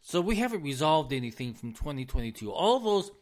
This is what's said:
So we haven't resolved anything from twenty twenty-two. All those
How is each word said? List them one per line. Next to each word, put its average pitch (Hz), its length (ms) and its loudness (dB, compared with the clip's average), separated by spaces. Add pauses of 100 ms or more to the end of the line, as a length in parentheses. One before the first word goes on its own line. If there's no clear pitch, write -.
So - 160 -2
we 196 180 2
haven't 226 260 0
resolved 147 500 2
anything 123 400 -6
from 113 200 -10
twenty 135 320 -6
twenty-two. 113 460 -4
All 214 280 4
those 202 320 0 (100)